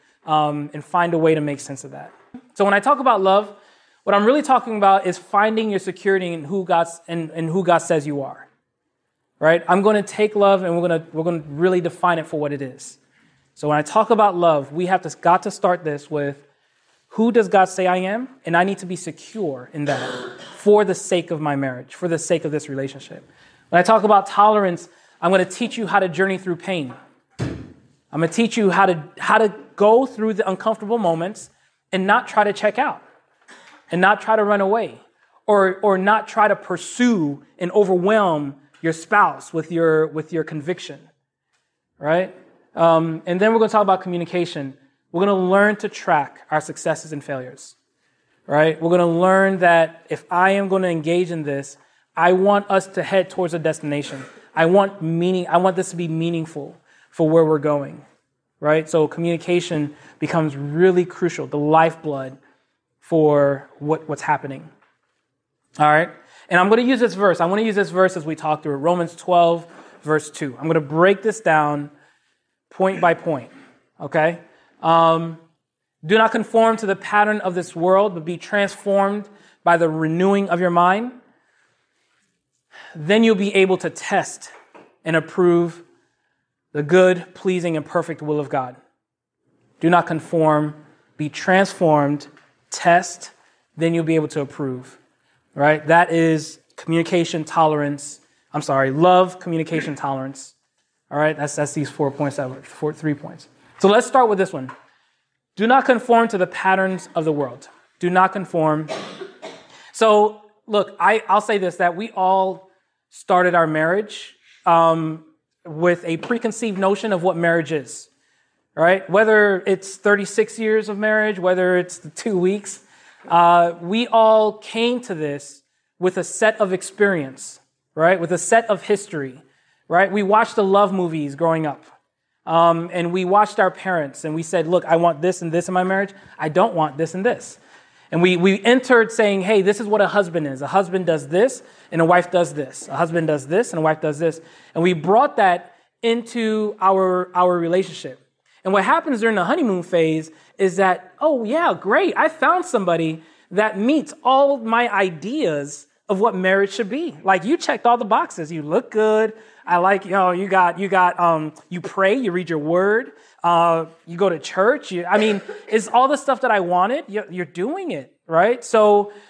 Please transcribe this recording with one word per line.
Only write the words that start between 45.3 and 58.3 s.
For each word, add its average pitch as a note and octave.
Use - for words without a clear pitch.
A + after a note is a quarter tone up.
learn G3
to G#3
track -
our D#3
successes D#3+
and C#3+
failures, B2+
right? D#3
We're E3
gonna F3
learn F#3+
that E3+
if -
I F#3
am G3
gonna F#3
engage E3+
in D#3+
this, C#3
I F3
want G3+
us F#3+
to F3
head F#3
towards F3
a F3
destination. D3
I E3
want G3
meaning, E3+
I E3+
want F#3
this F#3
to F3
be E3+
meaningful D#3+
for D#3+
where E3
we're D#3
going, C#3+